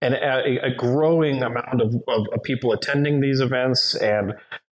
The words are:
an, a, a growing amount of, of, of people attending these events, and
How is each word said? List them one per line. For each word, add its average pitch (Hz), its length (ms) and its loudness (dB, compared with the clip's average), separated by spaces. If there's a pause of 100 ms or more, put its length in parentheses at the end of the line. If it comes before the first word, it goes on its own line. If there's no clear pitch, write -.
an, 127 120 0
a, 131 480 0
a 127 140 -2
growing 147 640 2
amount 120 380 -2
of, 113 140 2 (120)
of, 110 260 0
of 113 100 -4
people 123 300 -2
attending 143 480 0
these 135 200 2
events, 127 560 0
and 104 380 0 (380)